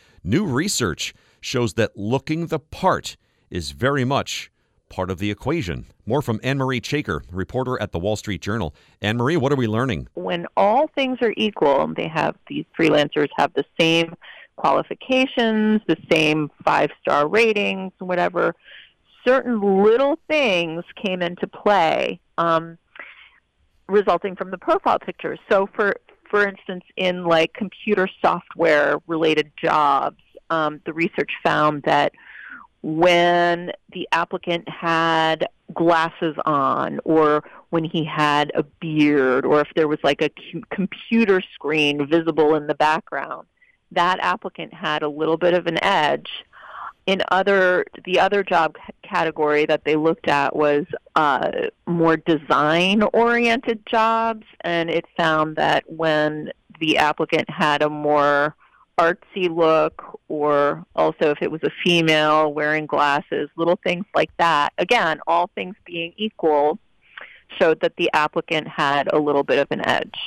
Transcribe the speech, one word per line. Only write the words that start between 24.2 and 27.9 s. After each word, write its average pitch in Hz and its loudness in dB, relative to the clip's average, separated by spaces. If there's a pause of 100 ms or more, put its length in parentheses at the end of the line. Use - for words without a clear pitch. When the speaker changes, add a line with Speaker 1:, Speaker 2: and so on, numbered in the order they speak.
Speaker 2:
from 185 -8
the 185 -8
profile - 0
pictures. 160 -10 (100)
So 196 2
for, 202 0 (340)
for 208 2
instance, 190 -10 (120)
in, 180 -2
like, 165 2
computer 190 -2 (140)